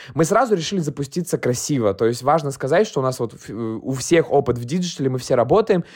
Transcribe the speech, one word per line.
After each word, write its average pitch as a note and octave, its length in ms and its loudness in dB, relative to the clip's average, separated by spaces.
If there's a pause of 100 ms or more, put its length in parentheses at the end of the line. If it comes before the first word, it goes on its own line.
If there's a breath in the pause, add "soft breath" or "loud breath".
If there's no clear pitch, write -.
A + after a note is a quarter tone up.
(140 loud breath)
Мы D#3+ 100 2
сразу A3 300 2
решили F3+ 260 0
запуститься D3 580 -4
красиво. B2 560 0
То A#2 120 0
есть A#2+ 160 -2
важно D3 280 2
сказать, D3+ 360 2
что - 140 -4
у - 20 2
нас C3 180 -2
вот A#2 140 -6
в-, A2 480 -8
у B2+ 100 -4
всех C3+ 400 2
опыт B2+ 260 2
в A#2+ 60 -10
диджитале, E3+ 440 -4
мы B2+ 100 -2
все C3 160 -4
работаем, E3+ 500 4 (100 loud breath)